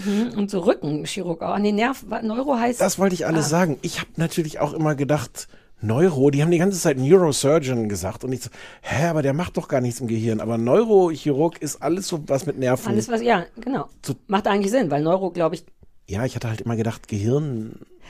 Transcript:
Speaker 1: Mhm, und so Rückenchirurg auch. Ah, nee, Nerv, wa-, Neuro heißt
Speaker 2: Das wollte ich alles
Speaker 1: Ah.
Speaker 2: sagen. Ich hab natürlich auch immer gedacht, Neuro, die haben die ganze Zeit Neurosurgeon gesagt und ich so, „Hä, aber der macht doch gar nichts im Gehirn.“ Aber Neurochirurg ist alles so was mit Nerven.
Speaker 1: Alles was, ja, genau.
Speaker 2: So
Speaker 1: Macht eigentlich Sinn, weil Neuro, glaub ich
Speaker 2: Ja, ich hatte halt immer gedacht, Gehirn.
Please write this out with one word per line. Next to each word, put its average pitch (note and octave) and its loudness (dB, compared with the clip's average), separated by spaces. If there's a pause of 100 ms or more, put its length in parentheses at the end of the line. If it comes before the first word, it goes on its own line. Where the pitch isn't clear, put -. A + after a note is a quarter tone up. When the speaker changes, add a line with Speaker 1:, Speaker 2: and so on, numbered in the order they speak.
Speaker 1:
Mhm, G#3 -2
und G3+ -2
so G3+ -2
Rückenchirurg E3 -2
auch. F#3 -2
Ah, - -2
nee, G#3 2
Nerv, A#3 -2
wa-, A3+ -6
Neuro B3 -2
heißt A#3+ 0
Speaker 2:
Das G3 0
wollte F#3 2
ich E3 -4
alles D#3+ 2
Speaker 1:
Ah. C#3+ 0
Speaker 2:
sagen. E3 2
Ich - -6
hab - -12
natürlich D#3+ -2
auch D3 -2
immer D#3 0
gedacht, C#3 -2 (340)
Neuro, C3+ 4
die C#3+ 2
haben D#3+ 4
die F3 4
ganze F#3 2
Zeit D#3 2
Neurosurgeon C#3 2
gesagt G#2 -6
und C3 -4
ich B2 -6
so, - -12 (320)
„Hä, - -2
aber D#3+ 0
der C#3 2
macht F3+ -4
doch F3+ -8
gar C3+ 2
nichts A#2+ -2
im C3 -6
Gehirn.“ A2+ 0
Aber A2+ -2
Neurochirurg E3 2
ist - -8
alles F3 -2
so E3 -4
was C3+ 0
mit C#3+ -4
Nerven. B2+ 0
Speaker 1:
Alles G#3+ 0
was, A3+ -2
ja, A3+ 2 (160)
genau. A#3 -4 (160)
Speaker 2:
So - -4 (120)
Speaker 1:
Macht G3+ 0
eigentlich G3+ 2
Sinn, A3 2
weil C#3+ 0
Neuro, F3+ 2
glaub E3 0
ich E3+ -10 (440)
Speaker 2:
Ja, G2+ -2
ich B2+ -4
hatte A#2+ -6
halt A2 -6
immer A2+ -2
gedacht, A2 -4
Gehirn. A#2 -2 (300)